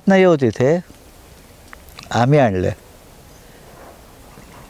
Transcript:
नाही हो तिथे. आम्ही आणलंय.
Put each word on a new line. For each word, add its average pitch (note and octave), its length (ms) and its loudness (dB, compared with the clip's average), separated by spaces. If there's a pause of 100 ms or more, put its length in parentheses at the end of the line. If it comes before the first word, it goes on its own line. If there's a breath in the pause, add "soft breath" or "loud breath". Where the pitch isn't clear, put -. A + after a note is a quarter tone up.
नाही F#3+ 160 4
हो F3+ 120 4
तिथे. C3+ 440 -2 (1300)
आम्ही B2+ 280 0
आणलंय. G2 320 -2 (2000 loud breath)